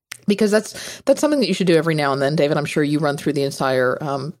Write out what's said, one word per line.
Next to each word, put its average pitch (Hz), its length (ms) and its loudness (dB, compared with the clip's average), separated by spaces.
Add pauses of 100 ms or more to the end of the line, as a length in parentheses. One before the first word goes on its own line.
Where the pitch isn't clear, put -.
(260)
because 208 240 2
that's, - 520 -4
that's 269 180 2
something 294 200 2
that 196 80 2
you 185 60 0
should 185 140 0
do 170 80 6
every 160 180 0
now 147 180 0
and 135 80 -2
then, 139 140 0
David. 147 220 2
I'm 147 80 -2
sure 151 180 -2
you 147 160 0
run 147 180 0
through 143 180 -4
the 143 100 0
entire, 131 580 0
um, 139 380 -6